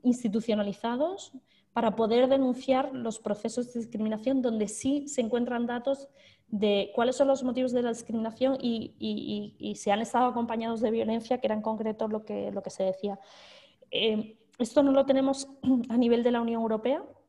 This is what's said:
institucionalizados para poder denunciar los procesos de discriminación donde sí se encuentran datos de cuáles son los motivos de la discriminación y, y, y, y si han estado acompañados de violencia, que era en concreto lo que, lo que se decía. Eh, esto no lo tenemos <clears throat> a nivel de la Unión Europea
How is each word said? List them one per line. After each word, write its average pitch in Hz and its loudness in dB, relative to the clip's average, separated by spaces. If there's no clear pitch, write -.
institucionalizados 233 0
para 226 2
poder 226 4
denunciar 262 2
los 233 -6
procesos 240 -4
de 240 -6
discriminación 220 -2
donde 220 0
sí 285 -2
se - -2
encuentran 240 0
datos 240 -4
de 202 2
cuáles 247 2
son 277 4
los 269 2
motivos 254 0
de 240 2
la 240 0
discriminación 233 -2
y, 233 -4
y, 208 -6
y, 208 -6
y 202 -6
si 208 -4
han 208 2
estado 240 2
acompañados 233 -2
de 220 2
violencia, 226 0
que 226 -2
era 220 2
en 214 -4
concreto 220 -4
lo 214 -4
que, 202 -6
lo 196 -6
que 190 -10
se - -2
decía. 190 -2
Eh, 214 -2
esto 277 4
no 277 4
lo 277 4
tenemos 269 0
<clears throat> 254 2
a 226 0
nivel 240 4
de 240 4
la 240 2
Unión 233 -2
Europea 226 0